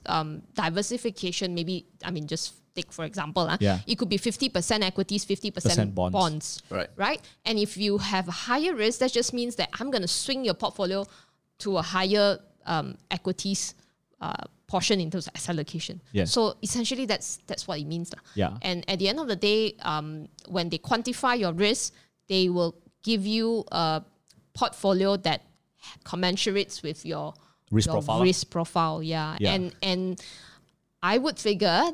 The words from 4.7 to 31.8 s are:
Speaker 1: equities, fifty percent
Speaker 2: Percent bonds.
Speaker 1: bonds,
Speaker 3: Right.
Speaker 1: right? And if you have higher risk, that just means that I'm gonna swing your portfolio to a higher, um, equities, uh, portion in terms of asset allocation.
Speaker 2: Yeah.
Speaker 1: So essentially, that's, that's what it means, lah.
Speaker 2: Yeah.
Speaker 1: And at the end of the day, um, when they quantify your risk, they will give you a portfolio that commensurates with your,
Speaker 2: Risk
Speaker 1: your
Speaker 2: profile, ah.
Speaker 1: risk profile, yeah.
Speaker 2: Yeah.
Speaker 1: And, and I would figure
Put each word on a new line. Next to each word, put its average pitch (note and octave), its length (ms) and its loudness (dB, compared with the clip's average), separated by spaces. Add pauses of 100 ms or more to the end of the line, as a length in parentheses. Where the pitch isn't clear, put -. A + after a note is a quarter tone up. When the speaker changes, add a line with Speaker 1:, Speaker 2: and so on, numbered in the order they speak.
Speaker 1:
equities, G3 420 0
fifty G3 260 -2
percent F3 240 0
Speaker 2:
Percent G2+ 200 2
bonds. F2+ 180 2
Speaker 1:
bonds, D#3+ 580 0
Speaker 3:
Right. F#2 260 -4
Speaker 1:
right? A#3 240 -2 (240)
And A3 140 0
if G#3 180 0
you G3+ 220 2
have G3 280 0
higher C4+ 480 0
risk, A3 260 2
that B3+ 120 2
just B3 200 0
means A#3+ 240 -2
that E3 120 -2 (100)
I'm C4+ 120 -4
gonna G3+ 180 0
swing C4+ 360 -2
your F#3+ 100 2
portfolio G3 520 -2 (520)
to G3 200 -2
a D#3+ 40 2
higher, F#3+ 560 4 (280)
um, D#3 300 -2 (160)
equities, F#3+ 600 -2 (460)
uh, D#3+ 120 -6 (340)
portion G3 320 2
in D#3+ 120 -2
terms E3+ 180 -4
of - 80 -16
asset - 180 -4
allocation. D#3+ 460 -6 (120)
Speaker 2:
Yeah. G2+ 120 2
Speaker 1:
So G#3+ 380 2
essentially, A#3+ 440 -2
that's, - 400 -4
that's - 220 -8
what E3 100 -4
it D3 80 -6
means, E3+ 260 -6
lah. - 80 -14 (140)
Speaker 2:
Yeah. G2 280 0
Speaker 1:
And F3 260 -2
at F#3+ 100 0
the F#3+ 100 2
end C4 120 0
of D4 80 -4
the G#3 80 0
day, G#3 460 2
um, D3+ 440 -4 (220)
when F3 220 -2
they E3 80 -2
quantify A#3+ 600 0
your F#3 140 0
risk, G#3 400 2 (360)
they F#3 200 4
will F3 260 2 (300)
give G#3+ 220 2
you A3+ 440 0
a D#3 320 0 (520)
portfolio G3 640 2
that D#3+ 240 0 (640)
commensurates F3+ 800 0
with D#3 220 -8
your, D3+ 300 -6 (360)
Speaker 2:
Risk G#2+ 160 6
Speaker 1:
your D#3+ 100 0
Speaker 2:
profile, G#2+ 220 2
ah. - 40 4
Speaker 1:
risk F#3 280 4
profile, E3 520 0
yeah. D#3 360 -4
Speaker 2:
Yeah. G3+ 140 4
Speaker 1:
And, F#3 300 -2
and F#3 380 0 (840)
I G3+ 160 4
would C#4 200 0
figure G3+ 560 4